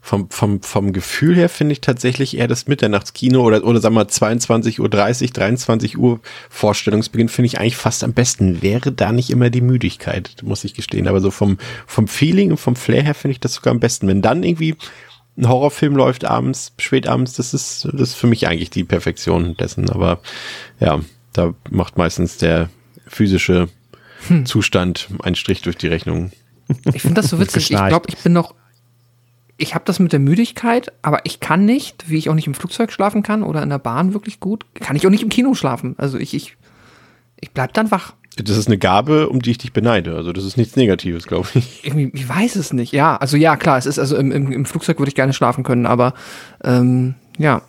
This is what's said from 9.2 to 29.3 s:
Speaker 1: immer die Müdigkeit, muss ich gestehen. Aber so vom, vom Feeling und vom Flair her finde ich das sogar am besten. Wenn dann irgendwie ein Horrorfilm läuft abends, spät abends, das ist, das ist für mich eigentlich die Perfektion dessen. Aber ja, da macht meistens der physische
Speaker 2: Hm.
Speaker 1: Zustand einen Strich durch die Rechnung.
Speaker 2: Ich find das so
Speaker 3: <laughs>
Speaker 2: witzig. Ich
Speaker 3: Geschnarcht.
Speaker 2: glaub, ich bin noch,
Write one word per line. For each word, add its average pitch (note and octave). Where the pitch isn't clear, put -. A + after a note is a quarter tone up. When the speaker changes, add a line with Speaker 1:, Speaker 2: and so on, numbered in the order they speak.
Speaker 1:
immer B2
die A#2+
Müdigkeit, G2+
muss -
ich -
gestehen. G2
Aber G2
so F#2+
vom, G2
vom A2
Feeling F3+
und D3+
vom B2
Flair A#2+
her D3
finde -
ich B2
das -
sogar -
am A#2+
besten. A2+
Wenn F#2+
dann C3+
irgendwie D#3+
ein B2
Horrorfilm C#3+
läuft C3
abends, B2
spät -
abends, B2
das -
ist, -
das C3+
ist -
für -
mich A2+
eigentlich E2+
die F#2+
Perfektion E2+
dessen. -
Aber F2+
ja, D#2
da F2
macht -
meistens F2
der E2
physische F2+
Speaker 2:
Hm. D#3
Speaker 1:
Zustand F#2
einen F2
Strich -
durch F2
die E2+
Rechnung. E2+
Speaker 2:
Ich -
find -
das G#3+
so E3
Speaker 3:
<laughs> -
Speaker 2:
witzig. F3+
Ich -
Speaker 3:
Geschnarcht. G2
Speaker 2:
glaub, E3+
ich -
bin F3
noch, E3+